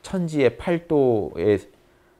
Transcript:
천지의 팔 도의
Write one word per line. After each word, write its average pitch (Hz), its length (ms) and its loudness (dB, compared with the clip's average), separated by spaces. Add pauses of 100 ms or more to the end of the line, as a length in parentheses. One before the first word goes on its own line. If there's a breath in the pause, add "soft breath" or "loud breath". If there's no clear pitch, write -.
천지의 156 560 -2
팔 170 320 -4
도의 107 680 2 (600 soft breath)